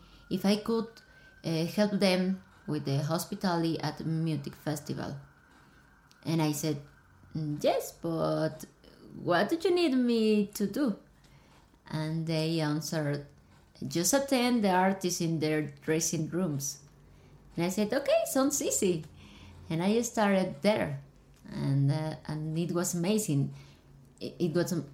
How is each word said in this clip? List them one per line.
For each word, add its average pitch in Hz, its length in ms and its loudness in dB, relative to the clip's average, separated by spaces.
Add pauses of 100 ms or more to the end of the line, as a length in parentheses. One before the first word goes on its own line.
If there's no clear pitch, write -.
(300)
if 185 140 -2
I 202 120 6
could, 226 320 -2 (560)
uh, 160 200 0
help 208 280 2
them 185 500 2 (240)
with 151 180 -2
the 139 180 0
hospitality 165 760 -2
at 151 240 -6
Music 160 500 -2
Festival. 143 600 -8 (1080)
And 165 180 0
I 151 100 0
said, 143 300 -4 (520)
"Mm, 151 300 -4
yes, 392 280 0
but 156 720 -2 (580)
what 175 260 2
do 330 140 0
you 370 120 2
need 330 200 2
me 220 600 4
to 202 120 -2
do?" 220 300 -2 (920)
And 156 360 -4
they 160 340 0
answered, 147 640 -2 (600)
"Just 170 260 0
attend 247 520 2
the 196 60 4
artists 185 500 2
in 165 200 0
their 156 220 0
dressing 156 680 -2
rooms." 156 500 -4 (800)
And 170 80 0
I 185 60 0
said, 214 240 0
"Okay, 311 320 2
sounds 277 340 2
easy." 180 440 0 (680)
And 165 120 0
I 214 200 2
started 196 600 2
there, 180 380 2 (500)
and, 139 400 2
uh, 156 240 -2 (120)
and 156 320 -4
it 170 140 -2
was 175 220 0
amazing. 170 600 0 (680)
It, - 180 -10
it 165 160 0
was, 180 200 0 (200)